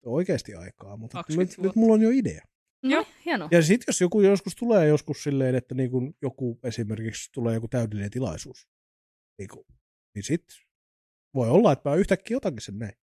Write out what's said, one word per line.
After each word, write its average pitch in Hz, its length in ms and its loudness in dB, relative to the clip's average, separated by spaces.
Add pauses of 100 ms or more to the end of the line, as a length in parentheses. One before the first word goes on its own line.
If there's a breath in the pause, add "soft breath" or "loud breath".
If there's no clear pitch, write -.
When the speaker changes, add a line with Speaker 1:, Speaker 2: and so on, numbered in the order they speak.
Speaker 1:
oikeasti 131 500 -4
aikaa, 95 420 -16
mutta 113 200 -14
Speaker 2:
Kaksikymmentä 175 340 -2
Speaker 1:
nyt, - 60 -20
nyt 180 60 -8
Speaker 2:
vuotta. 196 160 0
Speaker 1:
mulla 226 140 6
on 220 80 6
jo 220 80 4
idea. 233 320 0 (420)
Speaker 2:
Joo. 277 180 2
Speaker 3:
No, - 60 -8 (180)
hienoa. 220 260 -2
Speaker 1:
Ja 170 120 8
sit 196 240 4
jos 240 140 0
joku 185 200 2
joskus 196 340 4
tulee 214 320 4
joskus 151 360 0
silleen, 135 320 0
että 127 200 -4
niinku 127 460 -2
joku 123 420 -6
esimerkiksi 113 680 -6
tulee 117 220 -2
joku 113 140 -4
täydellinen 107 440 -4
tilaisuus, - 560 -8 (720)
niinku, - 260 -14 (500)
niin 101 80 -10
sit 165 220 -4 (880)
voi 120 160 0
olla, 175 220 6
että - 180 -2
mä 143 60 2
yhtäkkiä 202 420 0
otankin 151 240 -6
sen 101 180 -12
näin. 107 240 -8